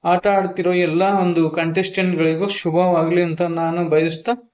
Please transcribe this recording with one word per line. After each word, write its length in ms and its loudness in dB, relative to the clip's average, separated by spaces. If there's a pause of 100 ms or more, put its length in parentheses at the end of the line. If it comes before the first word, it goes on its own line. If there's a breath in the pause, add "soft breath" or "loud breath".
ಆಟ 220 2
ಆಡ್ತಿರೋ 460 0
ಎಲ್ಲ 300 0
ಒಂದು 480 2
ಕಂಟೆಸ್ಟೆಂಟ್‌ಗಳಿಗೂ 960 -2
ಶುಭವಾಗ್ಲಿ 760 0
ಅಂತ 200 -2
ನಾನು 420 -2
ಬಯಸ್ತಾ 480 0 (220)